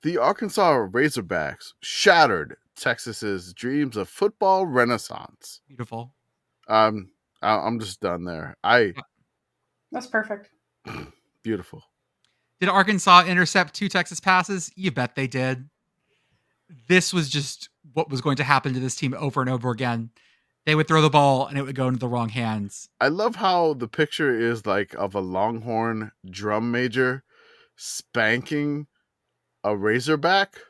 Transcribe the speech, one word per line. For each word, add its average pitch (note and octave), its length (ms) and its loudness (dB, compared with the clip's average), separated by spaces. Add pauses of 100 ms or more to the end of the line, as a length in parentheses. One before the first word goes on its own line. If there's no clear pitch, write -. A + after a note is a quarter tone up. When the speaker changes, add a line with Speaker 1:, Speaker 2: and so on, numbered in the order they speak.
Speaker 1:
"The E3+ 140 -2
Arkansas G3 560 2 (140)
Razorbacks F#2+ 960 -2
shattered C#3 720 4 (200)
Texas's G#2 760 -6
dreams C3 440 -4
of G2 120 -6
football F#3+ 560 0
renaissance." B2 1040 -2
Speaker 2:
Beautiful. A#2+ 460 -14 (540)
Speaker 1:
Um, A2 420 4 (320)
I, G#2+ 140 2
I'm G#2+ 240 -2
just G2+ 200 -12
done F2 240 -4
there. E2 400 -10
I A#2 140 6
Speaker 2:
Yeah. G#2 140 2 (1000)
Speaker 3:
That's B3 140 -8
perfect. G#3+ 440 -6 (340)
Speaker 1:
<clears throat> - 580 -16
Beautiful. G#2+ 400 -6 (760)
Speaker 2:
Did F#3 100 0
Arkansas F#3+ 560 6
intercept F3+ 480 2
two G3+ 160 -4
Texas F3 280 -4
passes? F#3 560 0
You F#3 160 -4
bet B2 240 -4
they C3+ 120 -4
did. C3 420 -4 (1200)
This F3+ 240 4
was E3 160 0
just C#3+ 400 -6 (240)
what D#3 180 -4
was C3 120 -4
going C#3+ 160 0
to D3 60 0
happen C3+ 300 4
to B2+ 60 -4
this B2+ 160 -6
team C3+ 200 -4
over C#3 260 -2
and B2+ 80 -2
over B2+ 200 -2
again. A#2 400 -4 (540)
They D3+ 100 2
would D#3 140 0
throw D#3+ 140 4
the D3+ 80 4
ball C#3 360 4
and C#3+ 120 -8
it C#3 40 -4
would C3+ 140 -8
go C3 100 -2
into B2+ 140 -2
the B2+ 80 -6
wrong A#2 220 -2
hands. A2 580 -6 (120)
Speaker 1:
I B2+ 80 4
love G#3+ 280 -2
how F3 380 2
the A#2+ 120 -8
picture D3 520 0
is, A#2 280 -2
like, G2+ 280 -2
of F#2+ 200 -4
a G2+ 60 -2
Longhorn A2 920 -4 (180)
drum G#2 440 -4
major B2+ 500 0 (540)
spanking C#3+ 1120 -2 (760)
a G#2 140 -2
Razorback. D3 800 0 (140)